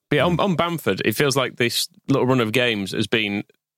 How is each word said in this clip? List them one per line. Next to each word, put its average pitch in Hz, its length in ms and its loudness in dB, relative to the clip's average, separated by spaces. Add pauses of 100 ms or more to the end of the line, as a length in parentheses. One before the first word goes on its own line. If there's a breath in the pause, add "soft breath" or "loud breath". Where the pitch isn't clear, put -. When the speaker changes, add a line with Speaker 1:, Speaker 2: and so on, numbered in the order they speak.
Speaker 1:
But - 80 2
yeah, 135 80 2
on, 180 120 0
Speaker 2:
Mm. - 60 2
Speaker 1:
on 190 120 0
Bamford, 160 500 -2
it 110 100 0
feels 139 220 0
like 127 180 -2
this - 320 -2 (220)
little 127 180 2
run 127 140 4
of 110 100 0
games 110 400 0
has 110 160 -2
been, 104 380 -2 (320)